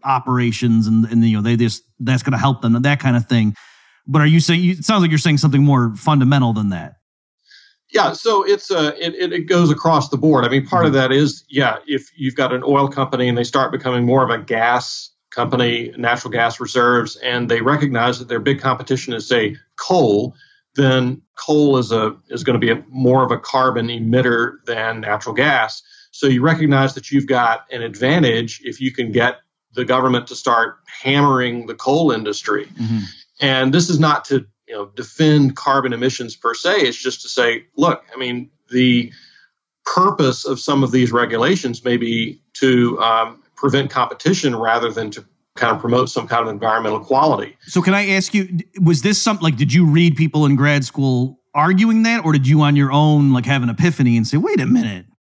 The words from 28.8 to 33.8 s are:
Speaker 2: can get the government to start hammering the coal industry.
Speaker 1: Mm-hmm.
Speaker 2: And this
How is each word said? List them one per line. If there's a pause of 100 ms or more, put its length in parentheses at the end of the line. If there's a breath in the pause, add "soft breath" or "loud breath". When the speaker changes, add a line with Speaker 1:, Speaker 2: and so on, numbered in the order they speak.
Speaker 2:
can
get (340)
the
government
to
start (260)
hammering
the
coal
industry.
Speaker 1:
Mm-hmm. (420 loud breath)
Speaker 2:
And
this